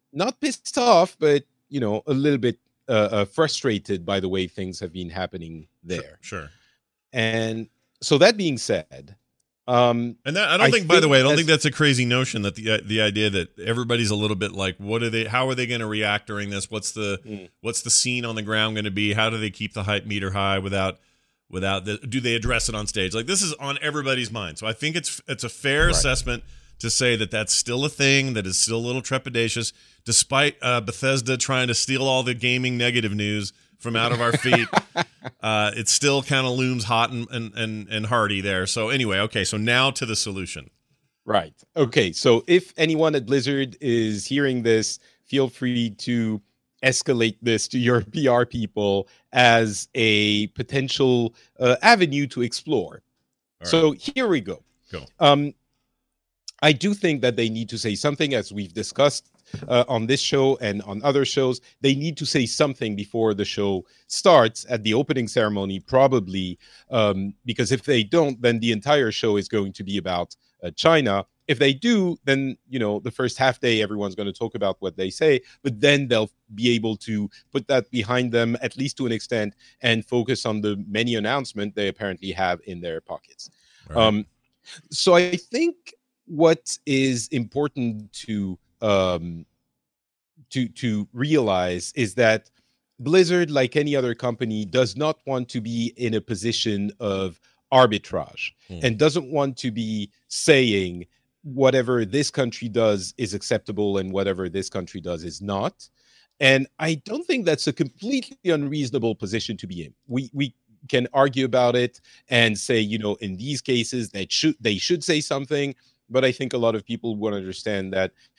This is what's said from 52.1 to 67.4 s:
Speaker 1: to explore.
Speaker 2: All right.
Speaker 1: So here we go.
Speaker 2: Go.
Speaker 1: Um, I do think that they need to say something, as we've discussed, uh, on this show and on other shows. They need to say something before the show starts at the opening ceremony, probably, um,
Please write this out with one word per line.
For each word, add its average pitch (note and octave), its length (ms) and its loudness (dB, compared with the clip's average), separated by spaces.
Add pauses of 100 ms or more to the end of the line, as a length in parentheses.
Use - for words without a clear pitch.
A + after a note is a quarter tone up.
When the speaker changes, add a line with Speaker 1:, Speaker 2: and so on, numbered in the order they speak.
Speaker 1:
to A#2+ 140 -4
explore. A#2 600 -4 (580)
Speaker 2:
All - 40 -14
right. F2 40 -8
Speaker 1:
So D#3+ 240 4
here C4 360 -4
we D#3 120 2
go. F2+ 220 -10 (300)
Speaker 2:
Go. D2+ 120 -10 (160)
Speaker 1:
Um, C#3+ 340 6 (1080)
I D3+ 100 8
do F#3+ 220 0
think D#3+ 280 0
that B2 140 2
they A#2 120 2
need A2 220 -6
to A2+ 80 -8
say G#2+ 160 -2
something, D3 400 0
as G#2+ 180 -2
we've G2 200 -8
discussed, - 580 0 (380)
uh, B2 180 4
on A2+ 200 0
this C3+ 140 2
show C3+ 420 2
and G#2 200 -2
on G2+ 200 -10
other C#3 220 2
shows. B2+ 360 0 (220)
They C#3 120 4
need D3 220 -4
to D3 100 -8
say C3 200 0
something A#2+ 500 -2
before A2 380 0
the G2 100 -2
show G2 400 -2 (220)
starts C#3 640 4
at A#2 140 -2
the G#2+ 120 0
opening C3 340 0
ceremony, G2 520 -2
probably, G2 800 2 (320)
um, G2+ 440 0 (100)